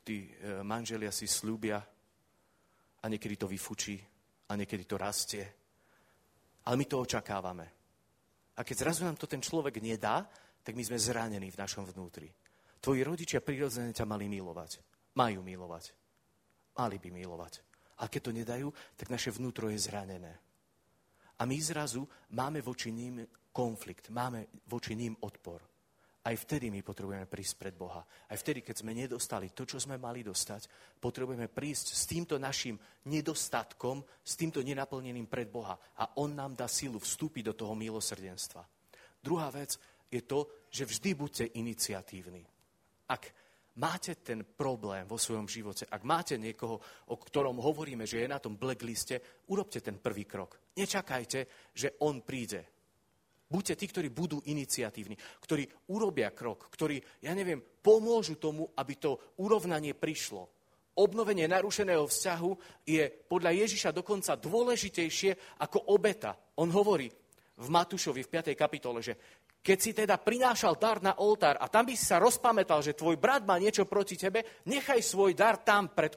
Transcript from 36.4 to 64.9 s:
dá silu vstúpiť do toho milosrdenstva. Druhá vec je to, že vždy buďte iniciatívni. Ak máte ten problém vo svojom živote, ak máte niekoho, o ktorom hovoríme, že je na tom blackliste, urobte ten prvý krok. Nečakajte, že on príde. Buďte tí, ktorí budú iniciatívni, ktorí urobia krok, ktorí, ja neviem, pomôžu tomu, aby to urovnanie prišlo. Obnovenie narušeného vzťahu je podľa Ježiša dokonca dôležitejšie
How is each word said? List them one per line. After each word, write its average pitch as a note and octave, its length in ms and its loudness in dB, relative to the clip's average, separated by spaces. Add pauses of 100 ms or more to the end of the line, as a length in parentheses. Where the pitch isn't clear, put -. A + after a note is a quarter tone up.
dá B2 160 -6
silu A#2+ 320 -4
vstúpiť B2+ 480 -4
do A2 160 -4
toho G#2+ 160 -4
milosrdenstva. G2+ 800 -8 (640)
Druhá D#3 320 -2
vec C#3+ 240 -8 (320)
je B2 80 -2
to, - 480 -2
že - 160 -6
vždy B2+ 320 -2
buďte C#3+ 300 -4 (100)
iniciatívni. F#2+ 880 -6 (680)
Ak - 240 -6 (480)
máte E3 400 -2
ten A2 240 -6
problém G#2+ 640 -4
vo A2+ 80 -6
svojom G#2+ 320 -2
živote, G#2 400 -8
ak G#2+ 160 -8
máte D#3 320 0
niekoho, A2+ 400 -6 (320)
o A#2 80 -4
ktorom C3+ 400 0
hovoríme, C#3 480 -2
že A2+ 180 -2
je B2+ 60 -2
na C#3 80 -4
tom A2 180 -6
blackliste, B2 960 -6
urobte F#3+ 320 -2
ten G2+ 160 -6
prvý G#2 320 -4
krok. F#2+ 300 -8 (180)
Nečakajte, C3+ 640 -2 (340)
že C3 320 -4
on D3 160 2
príde. G#2 480 -8 (840)
Buďte F3+ 240 0
tí, G3+ 80 -4
ktorí E3+ 240 -2
budú D3+ 400 -2
iniciatívni, A#2 640 -4 (320)
ktorí C#3+ 240 0 (240)
urobia E3 400 2
krok, - 400 -8
ktorí, D3+ 240 0 (240)
ja E3+ 160 -2
neviem, F3 240 -2
pomôžu G#3+ 800 6
tomu, D#3 320 0
aby C#3 240 -4
to - 400 -2
urovnanie F3 560 2
prišlo. A2 560 -4 (440)
Obnovenie G3 560 4
narušeného F#3 560 4
vzťahu E3+ 460 0 (340)
je D#3 180 4 (260)
podľa F3 220 4 (140)
Ježiša G3 280 2
dokonca F#3 440 0
dôležitejšie F#3+ 1200 0